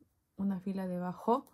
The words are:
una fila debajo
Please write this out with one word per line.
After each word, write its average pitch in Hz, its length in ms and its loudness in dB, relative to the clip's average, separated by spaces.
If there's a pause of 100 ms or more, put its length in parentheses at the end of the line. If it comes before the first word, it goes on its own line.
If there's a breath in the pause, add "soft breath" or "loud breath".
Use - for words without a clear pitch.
(360)
una 196 240 0
fila 190 260 -4
debajo 180 680 0